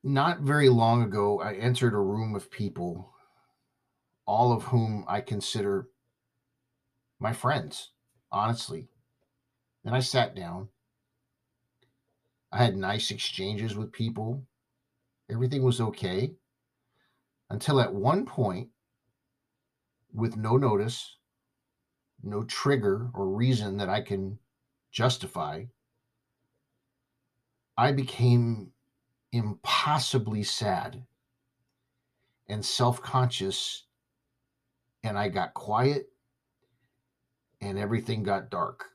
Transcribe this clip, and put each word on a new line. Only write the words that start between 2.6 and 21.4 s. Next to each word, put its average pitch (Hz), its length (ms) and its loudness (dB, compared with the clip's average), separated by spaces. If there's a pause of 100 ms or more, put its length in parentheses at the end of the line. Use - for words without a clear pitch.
all 117 260 4
of 110 120 0
whom 110 440 0
I 101 120 -2
consider 98 680 -2 (1300)
my 110 140 -2
friends, 120 580 -4 (400)
honestly. 107 580 -4 (960)
And 113 100 -2
I 127 60 4
sat 123 340 0
down. 92 340 -10 (1800)
I 113 100 2
had 104 140 4
nice 98 340 -2
exchanges 101 680 -4
with 110 160 -8
people. 113 520 -4 (880)
Everything 127 320 0
was 120 180 4
okay. 104 540 -2 (1160)
Until 131 300 2
at 98 140 2
one 147 320 2
point, 101 420 -2 (1400)
with 113 240 -2
no 110 200 2
notice, 113 600 0 (1040)